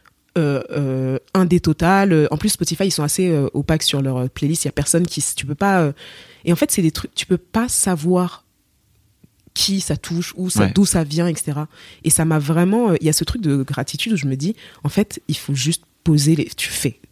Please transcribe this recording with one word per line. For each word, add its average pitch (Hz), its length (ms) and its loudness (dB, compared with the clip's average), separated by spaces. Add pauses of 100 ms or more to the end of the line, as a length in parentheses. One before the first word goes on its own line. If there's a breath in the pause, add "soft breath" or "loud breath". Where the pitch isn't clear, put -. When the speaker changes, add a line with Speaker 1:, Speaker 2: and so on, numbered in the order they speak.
(380 soft breath)
Speaker 1:
euh, 143 320 2
euh, 131 480 -2 (160)
indé 180 260 4
total. 185 520 2
Euh, 151 180 4
en 156 80 -2
plus, 214 100 0
Spotify, - 380 -2
ils 180 40 0
sont 156 140 -2
assez, 180 240 0
euh, 147 240 2
opaques 156 300 0
sur 139 200 0
leur, 131 140 -2
euh, 127 120 -2
playlist. 156 360 -2
Il 143 40 -2
y - 20 -8
a - 20 -8
personne 165 340 0
qui - 140 -6
s-, - 160 -4
tu 135 100 -8
peux 143 80 -6
pas, 190 280 2
euh, 143 100 2 (540 loud breath)
et 170 80 4
en - 20 2
fait, - 160 2
c'est 196 100 0
des 160 80 4
trucs, - 240 -8
tu - 120 -6
peux 185 120 2
pas 233 300 -2
savoir 180 760 0 (1120)
qui 196 280 -2
ça 147 160 -4
touche, - 400 -6
où 185 100 -4
ça, 208 160 0
Speaker 2:
Ouais. 190 100 0
Speaker 1:
d'où 196 120 4
ça 170 180 0
vient, 156 220 -2
et 165 80 0
cetera. 151 340 -6 (360 loud breath)
Et 160 60 -2
ça 156 140 2
m'a 156 140 2
vraiment, 180 540 2
euh, 156 100 2
il 160 40 0
y 156 40 2
a - 20 4
ce - 100 0
truc 233 200 -4
de 139 200 0
gratitude 143 520 -4
où - 20 2
je 143 80 -2
me 135 100 0
dis, 156 220 -2 (260 loud breath)
en 147 60 -2
fait, - 400 -2
il 160 80 -2
faut - 180 -6
juste 135 300 -2 (200)
poser 151 300 4
les, 151 120 -2 (100)
tu - 140 -6
fais, - 280 -4 (140)